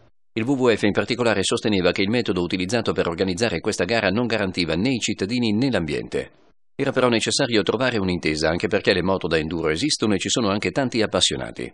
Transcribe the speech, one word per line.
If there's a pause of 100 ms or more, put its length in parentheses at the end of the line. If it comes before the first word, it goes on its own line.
(320)
Il
W
W
F
in
particolare
sosteneva
che
il
metodo
utilizzato
per
organizzare
questa
gara
non
garantiva
né
i
cittadini
né
l'ambiente. (440)
Era
però
necessario
trovare
un'intesa,
anche
perché
le
moto
da
enduro
esistono
e
ci
sono
anche
tanti
appassionati.